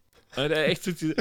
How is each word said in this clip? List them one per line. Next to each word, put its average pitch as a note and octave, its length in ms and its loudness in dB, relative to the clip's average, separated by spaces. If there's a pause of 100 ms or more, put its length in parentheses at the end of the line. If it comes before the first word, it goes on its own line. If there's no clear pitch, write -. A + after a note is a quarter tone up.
(360)
Und, D3 140 0
äh, D#3 160 2
echt F3 160 0
so F#3 100 -4
diese, D#3+ 280 -2